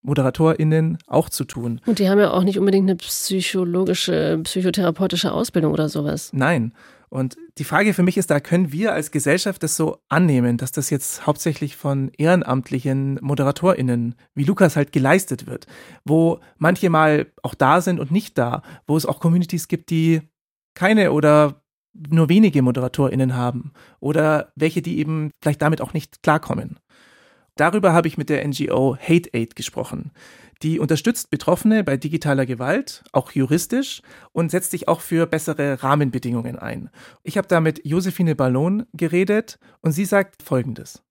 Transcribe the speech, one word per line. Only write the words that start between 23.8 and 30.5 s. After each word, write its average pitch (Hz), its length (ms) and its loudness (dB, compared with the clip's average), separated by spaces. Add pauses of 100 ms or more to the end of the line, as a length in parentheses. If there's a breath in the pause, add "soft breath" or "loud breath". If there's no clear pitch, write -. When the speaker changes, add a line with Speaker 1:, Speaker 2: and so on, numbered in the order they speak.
Speaker 1:
oder 151 560 0
welche, 160 260 -2
die 165 160 -6
eben 156 320 -4 (140)
vielleicht 147 180 0
damit 151 200 2
auch 131 120 -8
nicht - 300 -10
klarkommen. - 560 -2 (760 soft breath)
Darüber 180 340 2
habe 165 160 4
ich 143 100 -6
mit 143 120 -6
der 147 160 -2
N 147 60 -4
G 139 200 -4
O 131 240 2
Hate 170 380 0
Aid 117 240 -4
gesprochen. - 540 -10 (520 loud breath)